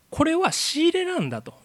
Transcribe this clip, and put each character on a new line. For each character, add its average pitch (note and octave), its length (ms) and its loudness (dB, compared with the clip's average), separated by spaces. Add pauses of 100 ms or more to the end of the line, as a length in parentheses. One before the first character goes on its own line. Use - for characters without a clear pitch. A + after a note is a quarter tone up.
(100)
こ - 140 2
れ D#4+ 100 2
は F4+ 180 2
仕 - 360 0
入 E4 40 2
れ F#4 120 0
な F4+ 160 -2
ん D3 80 -2
だ A#2 140 -6
と、 - 120 -18 (100)